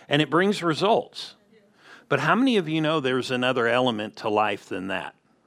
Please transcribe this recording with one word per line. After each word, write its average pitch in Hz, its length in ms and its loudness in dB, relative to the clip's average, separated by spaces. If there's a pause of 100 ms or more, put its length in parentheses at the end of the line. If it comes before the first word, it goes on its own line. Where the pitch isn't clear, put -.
and 143 120 4
it 147 80 -2
brings 175 320 2
results. 170 760 -2 (760)
But 139 100 0
how 156 160 2
many 247 220 2
of 170 100 0
you 160 140 -2
know 156 180 0
there's 127 320 -2
another 123 360 0
element 117 500 0
to 113 120 -6
life 104 360 0
than 95 220 -8
that? 90 280 -8 (320)